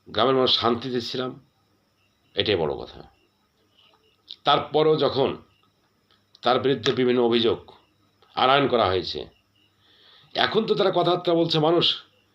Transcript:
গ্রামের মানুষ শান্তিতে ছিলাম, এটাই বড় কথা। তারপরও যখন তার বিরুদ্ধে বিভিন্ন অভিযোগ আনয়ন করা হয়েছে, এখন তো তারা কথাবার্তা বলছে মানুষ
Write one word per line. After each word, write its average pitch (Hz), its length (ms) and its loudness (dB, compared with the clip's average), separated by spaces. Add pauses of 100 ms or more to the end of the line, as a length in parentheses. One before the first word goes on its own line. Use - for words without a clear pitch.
(140)
গ্রামের 123 240 2
মানুষ 127 220 2
শান্তিতে 120 480 -2
ছিলাম, 127 220 -8 (1080)
এটাই 101 220 0
বড় 73 180 -2
কথা। - 200 -16 (1500)
তারপরও 151 480 2 (100)
যখন 123 260 0 (1120)
তার 123 200 2
বিরুদ্ধে 131 340 0
বিভিন্ন 123 300 2
অভিযোগ 117 300 2 (840)
আনয়ন 135 320 4
করা 110 180 2
হয়েছে, 85 280 -4 (1120)
এখন 135 340 0
তো 220 100 -2
তারা 190 200 0
কথাবার্তা 175 420 0
বলছে 165 260 0
মানুষ 165 200 2 (480)